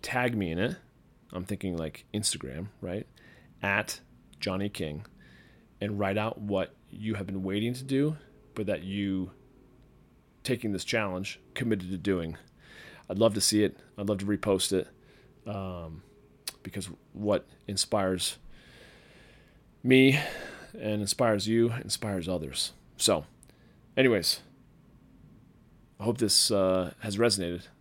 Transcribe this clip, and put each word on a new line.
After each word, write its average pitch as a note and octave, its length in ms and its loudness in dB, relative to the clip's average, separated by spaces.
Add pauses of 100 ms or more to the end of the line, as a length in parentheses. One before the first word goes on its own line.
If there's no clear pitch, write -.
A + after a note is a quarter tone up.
Tag B2 360 0
me F2+ 140 0
in E2+ 80 -2
it. B2+ 180 0 (560)
I'm F2+ 100 -6
thinking, F#2 320 -4
like, D#2+ 380 -6
Instagram, F#2 540 -4 (120)
right? F#2 260 -6 (560)
At G2+ 380 -2 (400)
Johnny G2 300 -2
King, D#2+ 360 -6 (760)
and G2+ 180 -4
write G2+ 180 2
out G#2+ 220 -2
what G2 340 -2 (160)
you G#2 260 -4
have G2 120 -6
been F#2+ 160 -4
waiting G#2 300 0
to B2+ 100 -8
do, C#3 340 0 (380)
but G#2+ 120 -4
that E2+ 160 -2
you, F#2+ 480 -2 (1120)
taking A2+ 280 -2
this F#2+ 140 -4
challenge, F#2+ 540 -2 (140)
committed G#2+ 380 -2
to F#2+ 60 -4
doing. E2+ 400 -2 (720)
I'd F#2+ 100 -4
love A2+ 140 6
to G2+ 80 -2
see G#2+ 220 4
it. - 140 0 (200)
I'd G#2 100 -4
love G2+ 120 0
to G2 60 -4
repost G2 480 0
it, F#2 140 0 (600)
um, F2+ 560 -10 (600)
because F#2 260 -10 (240)
what G#2 320 0 (220)
inspires F#2+ 680 0 (1500)
me C3 360 8 (540)
and G#2+ 280 -2
inspires G#2 460 2
you A#2 340 4
inspires G2 460 -4
others. D#2+ 460 -4 (240)
So, E2 280 2 (720)
anyways, A#2 460 4 (1600)
I G2+ 40 -8
hope A2+ 140 0
this, - 340 4
uh, F#2 480 4
has G2+ 180 -4
resonated F#2 500 2 (140)